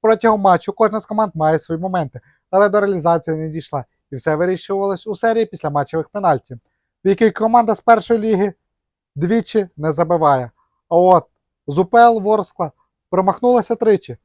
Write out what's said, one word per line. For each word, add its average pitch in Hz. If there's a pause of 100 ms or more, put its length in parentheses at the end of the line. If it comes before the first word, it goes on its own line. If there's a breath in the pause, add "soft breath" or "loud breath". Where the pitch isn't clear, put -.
Протягом 220
матчу 190
кожна 214
з -
команд 214
має 156
свої 165
моменти, 175 (300)
але 202
до 202
реалізації 170
не 160
дійшла. 151 (260)
І 139
все 156
вирішувалось 185
у 208
серії 226
післяматчевих 151
пенальті, 165 (500)
в -
якій 202
команда 226
з -
першої 233
ліги 208 (600)
двічі 196
не 156
забиває. 151 (380)
А 165
от 180 (420)
з 143
У 185
П 233
Л 233
Ворскла 196 (380)
промахнулася 202
тричі. 196